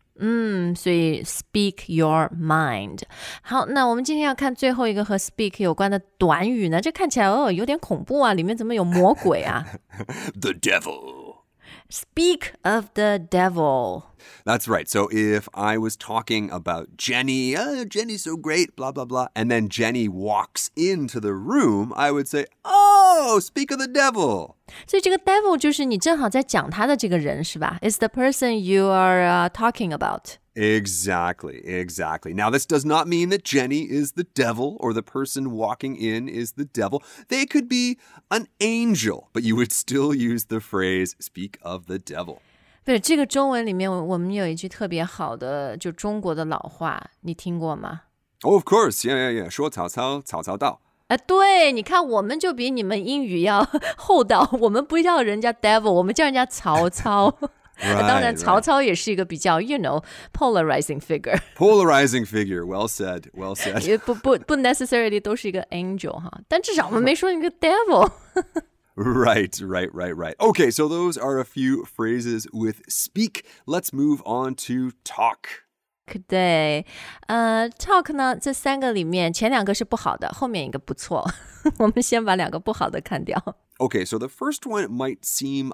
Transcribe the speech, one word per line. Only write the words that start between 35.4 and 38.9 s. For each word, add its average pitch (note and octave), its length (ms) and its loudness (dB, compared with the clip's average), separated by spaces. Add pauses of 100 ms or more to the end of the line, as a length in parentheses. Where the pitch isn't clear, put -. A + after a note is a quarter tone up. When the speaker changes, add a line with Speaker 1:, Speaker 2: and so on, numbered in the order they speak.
Speaker 2:
walking A2 440 -4
in A2+ 320 -4
is A2+ 260 -8
the C#3+ 120 -8
devil. A#2+ 380 -4 (260)
They C4+ 160 -2
could C#4 220 -4
be B3 320 -2 (300)
an G#3+ 180 -2 (120)
angel, G#3+ 760 0